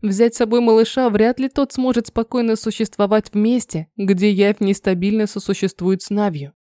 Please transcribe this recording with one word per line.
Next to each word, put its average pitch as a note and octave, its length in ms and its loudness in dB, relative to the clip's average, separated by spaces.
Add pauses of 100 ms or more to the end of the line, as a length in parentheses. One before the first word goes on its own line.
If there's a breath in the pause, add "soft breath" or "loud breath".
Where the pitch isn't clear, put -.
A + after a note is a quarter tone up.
Взять A3 340 2
с - 20 -10
собой A3+ 220 2
малыша, A#3 500 2
вряд G#3+ 300 0
ли C4 100 -2
тот C#4 220 -2
сможет B3+ 360 -2
спокойно A#3 480 -2
существовать G#3 760 -2
в - 40 -6
месте, G#3+ 600 0
где G3 360 2
явь G3+ 280 2
нестабильно G3 680 0
сосуществует F#3+ 720 -4
с - 80 -14
Навью. F#3 520 -4